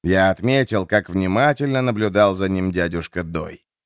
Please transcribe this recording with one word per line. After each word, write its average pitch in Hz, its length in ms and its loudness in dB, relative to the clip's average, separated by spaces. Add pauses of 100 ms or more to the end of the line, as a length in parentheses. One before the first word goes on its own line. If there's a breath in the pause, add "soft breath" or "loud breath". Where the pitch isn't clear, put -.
Я 95 280 4
отметил, 110 560 0
как 104 220 0
внимательно 127 720 0
наблюдал 104 500 2
за 95 160 -2
ним 92 220 0
дядюшка 85 520 -4
Дой. 80 440 -8 (180)